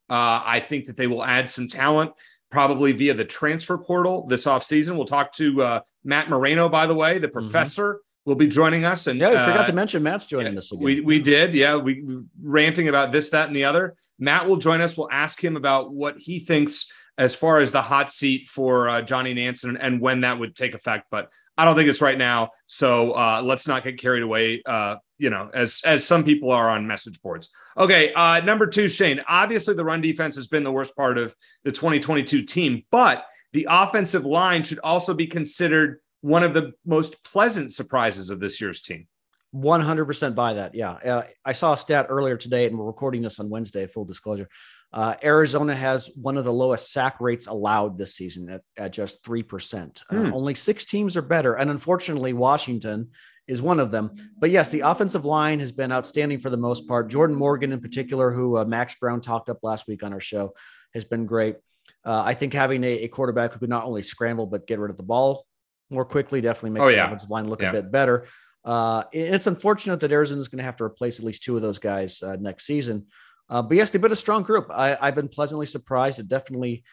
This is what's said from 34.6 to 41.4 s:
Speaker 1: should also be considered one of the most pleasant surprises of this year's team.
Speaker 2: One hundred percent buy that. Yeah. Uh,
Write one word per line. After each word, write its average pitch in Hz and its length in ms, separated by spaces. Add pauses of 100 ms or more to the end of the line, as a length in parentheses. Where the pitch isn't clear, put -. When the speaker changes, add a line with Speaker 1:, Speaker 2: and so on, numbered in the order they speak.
Speaker 1:
should 156 200
also 175 320
be 165 100
considered 156 760 (220)
one 156 220
of 165 100
the 147 200 (120)
most 160 380
pleasant 196 500
surprises 107 560
of 98 100
this 98 220
year's 95 220
team. 85 240 (440)
Speaker 2:
One 147 300
hundred 156 240
percent 139 300
buy 117 200
that. 98 200
Yeah. 107 160
Uh, 120 320 (220)